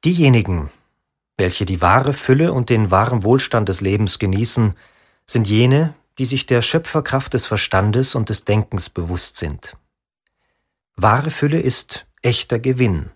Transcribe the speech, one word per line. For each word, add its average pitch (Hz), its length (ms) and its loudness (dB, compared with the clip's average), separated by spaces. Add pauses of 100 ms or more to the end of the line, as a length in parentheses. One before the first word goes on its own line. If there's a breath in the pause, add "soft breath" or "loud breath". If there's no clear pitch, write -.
Diejenigen, 117 640 2 (640)
welche 92 300 -2
die 87 160 -4
wahre 127 300 4
Fülle 139 400 2
und 127 180 -2
den 110 200 2
wahren 110 320 2
Wohlstand 113 460 0
des 92 120 -4
Lebens 101 380 0
genießen, 104 560 0 (520 soft breath)
sind 107 220 0
jene, 131 460 4 (240)
die 131 60 -2
sich 131 220 -4
der 120 160 2
Schöpferkraft 151 720 -2
des 120 120 0
Verstandes 107 680 0
und 110 160 -2
des 104 140 -6
Denkens 104 440 -2
bewusst 85 480 -6
sind. - 400 -10 (1200)
Wahre 127 340 2
Fülle 147 300 -2
ist - 460 -6 (160)
echter 120 360 -2
Gewinn. 117 580 0